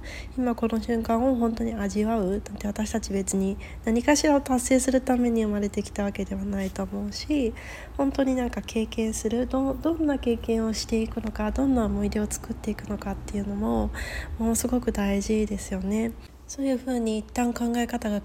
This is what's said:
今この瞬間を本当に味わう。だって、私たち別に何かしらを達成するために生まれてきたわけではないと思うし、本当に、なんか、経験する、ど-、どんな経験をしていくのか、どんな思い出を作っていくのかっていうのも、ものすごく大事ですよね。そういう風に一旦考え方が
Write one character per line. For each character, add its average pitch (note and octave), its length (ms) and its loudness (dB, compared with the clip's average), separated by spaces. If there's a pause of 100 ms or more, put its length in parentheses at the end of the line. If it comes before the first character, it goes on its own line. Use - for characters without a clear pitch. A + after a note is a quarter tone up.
(380)
今 B3 160 2
こ A3+ 140 0
の A3 120 0
瞬 A3+ 220 0
間 A3+ 260 2
を C4 60 4
本 A#3 200 2
当 A3+ 100 -2
に A3+ 100 -2
味 G3+ 300 0
わ A3+ 160 2
う。 G3 240 0
だ - 100 -12
っ - 20 -8
て、 - 120 -6
私 G#3+ 240 -2
た A3+ 80 0
ち - 120 -6
別 G3 240 0
に F#3+ 200 2 (280)
何 A#3 180 4
か C#4+ 120 6
し C#4+ 120 4
ら D4 100 6
を C4+ 40 4
達 B3+ 260 0
成 C4 140 6
す C4 120 2
る B3+ 80 6
た B3+ 160 2
め A#3+ 140 4
に A3+ 120 4
生 G#3 100 0
ま G#3 60 0
れ G3+ 100 0
て G#3 140 -4
き - 80 -8
た G3+ 140 -2
わ G3+ 80 -2
け - 120 -4
で F#3+ 120 -6
は F#3+ 80 -4
な G3 180 -2
い F#3+ 80 -2
と G3 140 -4
思 G3+ 220 -4
う G3+ 60 -6
し、 C#4 420 0 (420)
本 C#4 160 2
当 C#4 120 2
に、 C4 120 2
な B3 80 2
ん A#3 60 -2
か、 G3 120 -6
経 A3 240 -2
験 A3 280 -2
す - 140 -2
る、 A#3+ 180 0
ど-、 C4 280 0
ど D4+ 200 0
ん D#4+ 120 0
な C#4 120 2
経 A#3 180 2
験 A3+ 300 0
を A3 80 0
し - 100 -4
て A3+ 180 0
い A3 60 -2
く - 120 -6
の G#3+ 120 -4
か、 G#3+ 180 -2
ど C4+ 160 2
ん C4+ 80 6
な A3+ 120 4
思 G3+ 180 0
い G3+ 60 2
出 G#3+ 100 0
を G#3 100 0
作 - 220 -6
っ - 20 -6
て - 160 -6
い G#3+ 40 0
く - 140 -10
の G3+ 100 -4
か G3 140 -4
っ G3 40 -6
て - 200 -6
い G3+ 40 0
う G3+ 80 -2
の G3+ 80 -2
も、 A3 340 2 (480)
も A3+ 80 0
の A3+ 80 4
す A#3 140 0
ご B3 120 2
く A3+ 120 0
大 G3+ 300 2
事 G#3+ 240 2
で G3+ 120 -2
す - 160 -6
よ F#3 60 -2
ね。 A3 320 0 (340)
そ - 160 -8
う C4+ 40 0
い C4+ 60 2
う B3 60 2
風 B3+ 220 -2
に A3 180 0
一 G#3 140 -4
旦 A#3+ 220 2
考 A#3 220 0
え A#3+ 100 2
方 A#3 240 -2
が G3+ 140 0